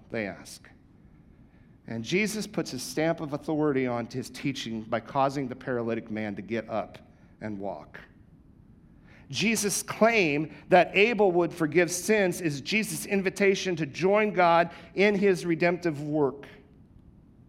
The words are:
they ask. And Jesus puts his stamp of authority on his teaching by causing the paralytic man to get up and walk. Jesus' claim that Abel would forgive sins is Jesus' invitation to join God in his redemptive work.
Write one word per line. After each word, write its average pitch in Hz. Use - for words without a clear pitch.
they 110
ask. -
And 113
Jesus 208
puts 160
his 123
stamp 160
of 147
authority 147
on 117
his 123
teaching 113
by 110
causing 139
the 127
paralytic 113
man 107
to 107
get 107
up 104
and 107
walk. 92
Jesus' 202
claim 170
that 175
Abel 202
would 170
forgive 160
sins 190
is 147
Jesus' 185
invitation 190
to 156
join 190
God 170
in 202
his 180
redemptive 170
work. 147